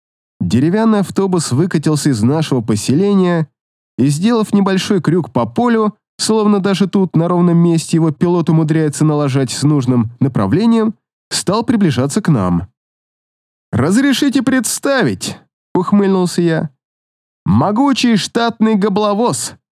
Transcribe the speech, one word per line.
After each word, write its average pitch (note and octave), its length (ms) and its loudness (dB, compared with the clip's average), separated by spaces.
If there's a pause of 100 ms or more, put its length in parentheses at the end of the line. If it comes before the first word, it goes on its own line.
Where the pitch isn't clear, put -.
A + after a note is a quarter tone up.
(400)
Деревянный F3 600 0
автобус F#3 520 -2
выкатился D#3 600 0
из A2 120 -2
нашего C#3+ 380 0
поселения E3+ 880 0 (480)
и, C3 100 0
сделав G#3 460 0
небольшой F#3+ 480 0
крюк E3 320 -2
по A#2+ 120 0
полю, A3 520 0 (200)
словно G#3 440 0
даже F#3+ 260 0
тут, F#3+ 280 0
на E3 120 2
ровном F3 300 2
месте, E3+ 400 2
его D#3+ 140 2
пилот F3 380 0
умудряется D#3 540 0
налажать C#3+ 480 0
с - 120 -6
нужным B2+ 480 2 (100)
направлением, G3+ 720 0 (340)
стал A3 360 -2
приближаться E3 560 2
к - 80 0
нам. F2+ 400 0 (1040)
"Разрешите B3+ 680 0
представить", C4 960 -2 (340)
ухмыльнулся F#3 720 0
я. E3 260 -2 (760)
"Могучий G#3+ 720 2
штатный A3+ 600 -2
гобловоз, G#3 800 -2 (180)